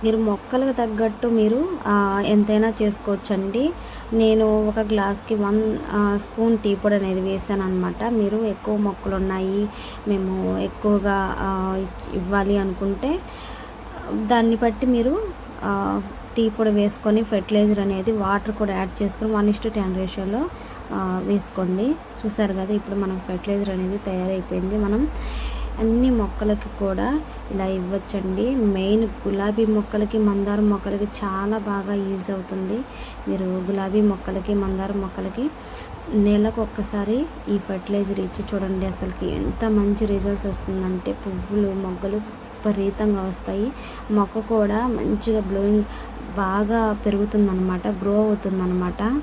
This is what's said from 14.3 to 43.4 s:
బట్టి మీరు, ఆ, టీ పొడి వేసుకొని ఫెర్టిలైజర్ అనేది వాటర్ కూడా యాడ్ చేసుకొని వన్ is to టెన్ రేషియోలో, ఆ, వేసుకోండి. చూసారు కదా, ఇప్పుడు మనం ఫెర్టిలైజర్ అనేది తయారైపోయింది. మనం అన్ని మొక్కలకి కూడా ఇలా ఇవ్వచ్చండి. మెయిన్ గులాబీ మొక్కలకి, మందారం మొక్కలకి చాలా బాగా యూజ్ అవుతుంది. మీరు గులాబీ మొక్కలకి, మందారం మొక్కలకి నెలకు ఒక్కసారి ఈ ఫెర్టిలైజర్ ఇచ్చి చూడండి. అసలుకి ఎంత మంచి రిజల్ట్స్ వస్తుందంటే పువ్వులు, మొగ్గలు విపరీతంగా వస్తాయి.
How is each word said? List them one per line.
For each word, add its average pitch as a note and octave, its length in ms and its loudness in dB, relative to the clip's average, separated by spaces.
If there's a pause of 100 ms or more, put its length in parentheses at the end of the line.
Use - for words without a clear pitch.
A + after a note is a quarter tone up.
బట్టి A3+ 300 2
మీరు, B3+ 360 4 (420)
ఆ, G3 380 0 (360)
టీ A3+ 120 4
పొడి A3 200 2
వేసుకొని G#3 540 4
ఫెర్టిలైజర్ G#3 560 4
అనేది G3 320 0
వాటర్ G3+ 440 0
కూడా G3+ 200 0
యాడ్ F#3+ 280 -2
చేసుకొని G#3+ 280 -2
వన్ G#3 220 4
is G#3 80 -4
to A3 120 -2
టెన్ F#3+ 220 0
రేషియోలో, F#3+ 540 -2 (420)
ఆ, F#3 340 -2
వేసుకోండి. G3 680 0 (300)
చూసారు G#3 280 0
కదా, F#3+ 200 -2
ఇప్పుడు G#3 220 -2
మనం F#3+ 320 -2
ఫెర్టిలైజర్ G3+ 420 -2
అనేది F#3 280 -2
తయారైపోయింది. F#3 800 -2
మనం G#3+ 300 2 (720)
అన్ని A#3 300 4
మొక్కలకి G#3 680 0
కూడా G3+ 420 0 (300)
ఇలా F#3+ 140 -2
ఇవ్వచ్చండి. F#3+ 880 -2
మెయిన్ G#3 480 4
గులాబీ G#3 640 0
మొక్కలకి, G#3+ 520 0
మందారం G#3 520 2
మొక్కలకి G3+ 340 0
చాలా G3+ 540 -2
బాగా G3+ 360 -2
యూజ్ G3 380 -2
అవుతుంది. F#3+ 500 -4 (460)
మీరు G3 160 0
గులాబీ F#3+ 580 0
మొక్కలకి, F#3+ 520 0
మందారం G3 480 0
మొక్కలకి G3 480 -4 (640)
నెలకు G#3 480 4
ఒక్కసారి G#3+ 640 -2 (240)
ఈ G3+ 80 2
ఫెర్టిలైజర్ G3 640 -2
ఇచ్చి F#3 340 -4
చూడండి. F#3+ 320 -2
అసలుకి F#3 500 -4
ఎంత G3 300 -2
మంచి G#3 400 4
రిజల్ట్స్ G3+ 400 0
వస్తుందంటే F#3+ 680 -4
పువ్వులు, G3 600 -2
మొగ్గలు F#3+ 420 -4
విపరీతంగా G#3 1080 -2
వస్తాయి. G3 500 -4 (400)